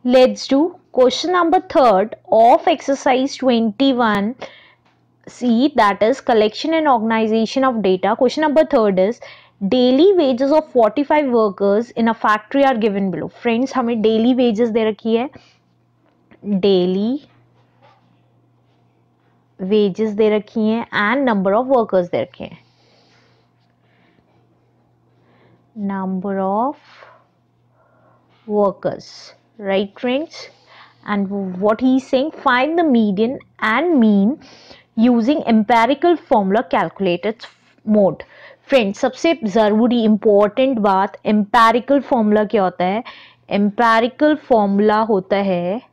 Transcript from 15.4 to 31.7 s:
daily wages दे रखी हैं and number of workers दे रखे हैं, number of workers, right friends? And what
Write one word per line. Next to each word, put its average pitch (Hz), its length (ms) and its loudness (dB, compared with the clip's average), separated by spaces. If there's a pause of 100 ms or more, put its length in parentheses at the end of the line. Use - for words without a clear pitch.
daily 196 680 0 (2250)
wages 208 560 -2
दे 214 220 2
रखी 214 300 -4
हैं 226 240 -4
and 233 340 -2
number 196 320 0
of 254 80 -2
workers 202 440 0
दे 120 120 -4
रखे - 220 -12
हैं, - 140 -18 (3250)
number 196 640 -6
of 208 380 -4 (1700)
workers, - 880 -4 (240)
right 196 420 -4
friends? 269 480 -6 (580)
And 196 540 -6
what 214 200 0